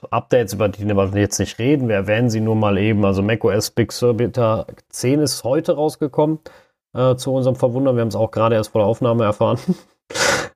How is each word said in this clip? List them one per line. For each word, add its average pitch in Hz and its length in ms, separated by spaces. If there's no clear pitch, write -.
Updates, 120 420
über 101 160
die 101 160
wir 98 340
jetzt 101 200
nicht 95 180
reden. 131 300
Wir 107 80
erwähnen 107 340
sie 110 120
nur 110 140
mal 104 220
eben. 104 280
Also 98 180
mac 110 220
O 107 40
S 104 220
Big 117 220
Sur 120 200
Beta 110 540
zehn 139 320
ist - 240
heute 151 300
rausgekommen, 151 640
äh, 127 220
zu 131 180
unserem 127 220
Verwundern. 127 400
Wir 117 60
haben's 110 140
auch 110 160
gerade 113 240
erst 107 180
vor 110 80
der 101 60
Aufnahme 117 360
erfahren. 107 400
<laughs> - 60